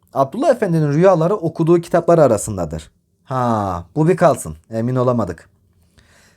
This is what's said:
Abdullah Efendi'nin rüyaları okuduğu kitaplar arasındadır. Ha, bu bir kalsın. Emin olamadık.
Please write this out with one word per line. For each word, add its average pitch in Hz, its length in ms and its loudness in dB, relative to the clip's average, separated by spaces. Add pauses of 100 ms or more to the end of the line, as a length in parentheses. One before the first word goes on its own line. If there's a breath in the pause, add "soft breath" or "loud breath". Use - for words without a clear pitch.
(140)
Abdullah 196 360 -2
Efendi'nin 165 440 0
rüyaları 170 420 2
okuduğu 165 460 0
kitaplar 170 380 2
arasındadır. 98 720 0 (320)
Ha, 107 600 -4 (100)
bu 156 120 0
bir 180 100 2
kalsın. 131 380 0 (140)
Emin 117 260 -4
olamadık. 120 540 -2 (880 soft breath)